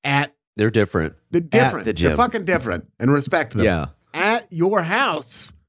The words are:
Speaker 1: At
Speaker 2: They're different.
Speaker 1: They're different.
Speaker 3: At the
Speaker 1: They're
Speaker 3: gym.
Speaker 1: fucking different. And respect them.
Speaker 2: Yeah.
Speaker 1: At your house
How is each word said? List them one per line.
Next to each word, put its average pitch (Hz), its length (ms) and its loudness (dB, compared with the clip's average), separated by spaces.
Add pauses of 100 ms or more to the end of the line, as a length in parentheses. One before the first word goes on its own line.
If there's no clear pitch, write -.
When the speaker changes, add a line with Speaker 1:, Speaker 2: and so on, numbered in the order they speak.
Speaker 1:
At 143 300 2 (220)
Speaker 2:
They're 107 140 2
different. 101 440 0 (160)
Speaker 1:
They're 170 100 2
different. 151 480 0
Speaker 3:
At 202 80 -2
the - 60 -4
Speaker 1:
They're 170 80 2
Speaker 3:
gym. - 60 0
Speaker 1:
fucking 233 280 0
different. 131 420 -2 (120)
And 123 140 2
respect 143 420 0
them. 107 100 2
Speaker 2:
Yeah. 82 220 0 (280)
Speaker 1:
At 208 380 0
your 180 300 2
house 180 720 -4 (160)